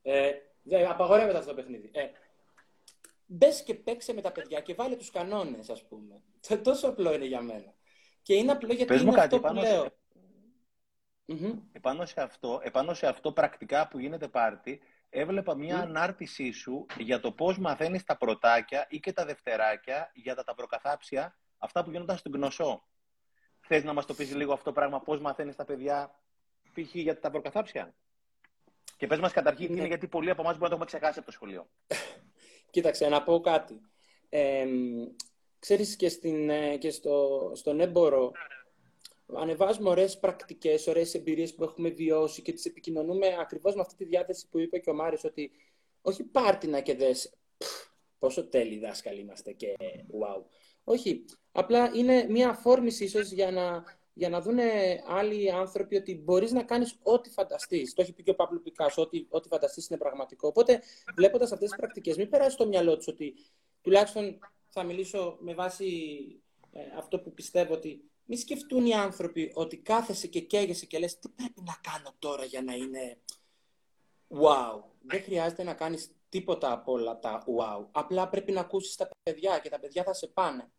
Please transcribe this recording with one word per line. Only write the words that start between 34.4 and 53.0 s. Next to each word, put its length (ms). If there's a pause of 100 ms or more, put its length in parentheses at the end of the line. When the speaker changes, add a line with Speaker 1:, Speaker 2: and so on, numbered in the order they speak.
Speaker 1:
ξέρεις, 360
και 140
στην, 400
ε, 280
και 140
στο, 640
στον 240
έμπορο 520 (1040)
ανεβάζουμε 540
ωραίες 300
πρακτικές, 680
ωραίες 260
εμπειρίες 420
που 80
έχουμε 260
βιώσει 520
και 120
τις 120
επικοινωνούμε 600 (120)
ακριβώς 360
με 60
αυτή 140
τη 100
διάθεση 440
που 100
είπε 200
και 100
ο 40
Μάριος, 300
ότι 280 (500)
όχι 220
πάρτι 440
να 140
και 140
δες, 380 (240)
«Πφ, 100 (520)
πόσο 280
τέλειοι 320
δάσκαλοι 420
είμαστε» 300
και 220 (480)
«Wow». 220 (400)
Όχι, 420 (260)
απλά 440
είναι 340
μια 200
αφόρμηση 540